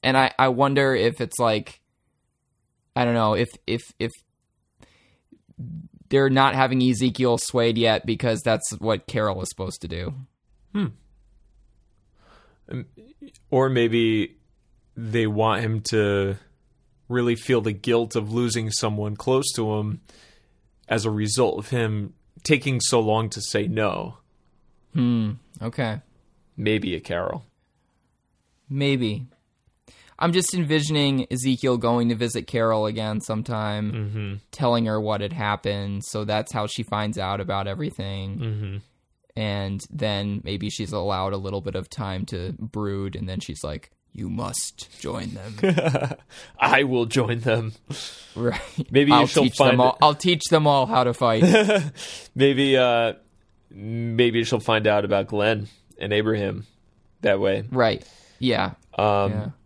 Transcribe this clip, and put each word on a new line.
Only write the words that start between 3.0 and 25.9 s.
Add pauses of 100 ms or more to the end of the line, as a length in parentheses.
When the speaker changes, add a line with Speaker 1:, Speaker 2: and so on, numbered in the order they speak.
Speaker 1:
don't
know,
if, (160)
if, (180)
if (2000)
they're
not
having
Ezekiel
swayed
yet
because
that's
what
Carol
is
supposed
to
do. (600)
Speaker 2:
Hmm. (1900)
Um, (640)
or
maybe (580)
they
want
him
to (720)
really
feel
the
guilt
of
losing
someone
close
to
him (880)
as
a
result
of
him (300)
taking
so
long
to
say
no. (760)
Speaker 1:
Hmm. (300)
Okay. (540)